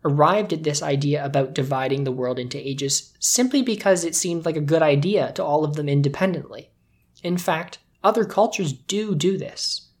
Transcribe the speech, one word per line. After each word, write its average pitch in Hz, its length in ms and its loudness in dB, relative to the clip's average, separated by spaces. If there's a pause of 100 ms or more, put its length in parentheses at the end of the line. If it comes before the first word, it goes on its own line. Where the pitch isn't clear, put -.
arrived 156 500 2
at 160 100 -4
this 147 200 -2
idea 143 400 0
about 139 320 0
dividing 135 500 -2
the 135 80 -2
world 127 260 -4
into 123 200 -8
ages 139 600 -4
simply 254 420 2
because 208 420 2
it 165 120 -4
seemed 170 320 -2
like 160 100 -2
a 156 40 -2
good 156 220 4
idea 147 500 2
to 185 120 -4
all 151 180 2
of 147 140 -2
them 147 140 -4
independently. 143 800 0 (520)
In 180 140 -2
fact, 175 420 -4 (240)
other 220 220 4
cultures 196 480 0
do 202 420 -4
do 175 220 2
this. - 520 -8 (120)